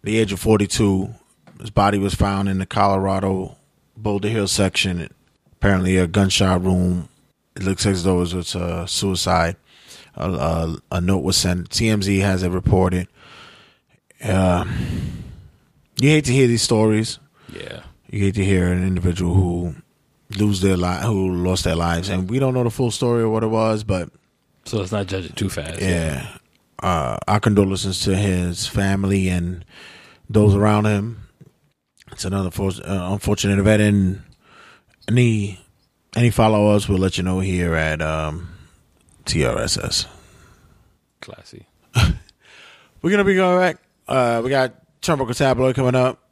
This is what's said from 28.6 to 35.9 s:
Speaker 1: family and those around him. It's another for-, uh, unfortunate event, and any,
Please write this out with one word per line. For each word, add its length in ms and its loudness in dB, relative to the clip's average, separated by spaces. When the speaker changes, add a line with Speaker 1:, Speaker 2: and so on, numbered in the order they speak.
Speaker 1:
family 600 0
and 340 -4
those 260 4
around 300 2
him. 360 -2
It's 140 -12
another 260 -2
for-, 200 -2
uh, 300 -4
unfortunate 460 0
event, 220 4
and 400 4
any, 520 2